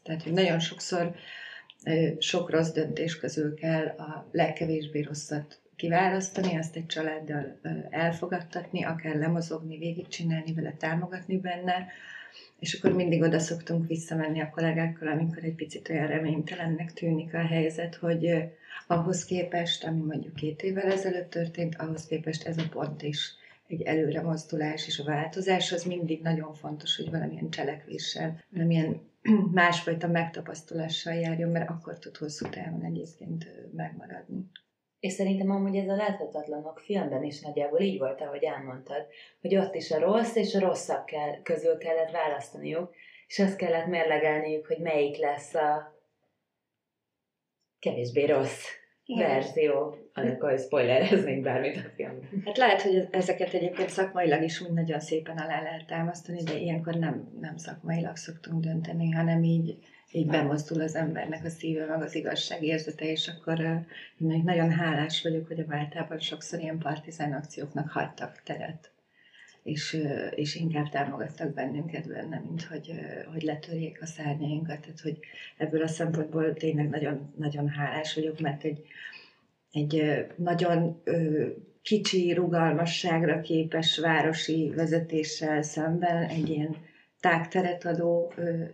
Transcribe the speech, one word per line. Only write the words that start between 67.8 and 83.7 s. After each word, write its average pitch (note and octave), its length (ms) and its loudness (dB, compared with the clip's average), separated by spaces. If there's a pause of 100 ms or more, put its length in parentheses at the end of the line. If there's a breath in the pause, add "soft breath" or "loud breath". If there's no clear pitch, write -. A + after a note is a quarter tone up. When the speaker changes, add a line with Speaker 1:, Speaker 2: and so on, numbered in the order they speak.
Speaker 1:
hagytak - 540 -6
teret, - 460 -8 (760 soft breath)
és, D3+ 280 -4
ö, D3 320 -2
és D3+ 280 -4
inkább D#3+ 340 -2
támogattak C#3 680 -4
bennünket D3 540 -6
benne, - 380 -8
mint E3 160 -6
hogy, D#3+ 280 -10
ö, D3+ 400 -10
hogy D#3 120 -6
letörjék D#3 600 -6
a E3 40 -10
szárnyainkat. D3+ 720 -4
Tehát, - 200 -18
hogy D#3 180 -6 (380 loud breath)
ebből D#3 260 0
a D#3+ 40 2
szempontból D#3+ 680 0
tényleg D3 340 2
nagyon, D3 480 -4
nagyon D3 320 -2
hálás C#3+ 460 -2
vagyok, D#3 260 -2
mert D3 240 -2
egy, D3+ 180 -4 (920 loud breath)
egy, D3+ 260 2
ö, D3+ 220 4 (160)
nagyon, E3+ 680 2
ö, D3+ 420 2 (360)
kicsi, F#3 500 4
rugalmasságra E3 1080 4
képes D#3+ 580 2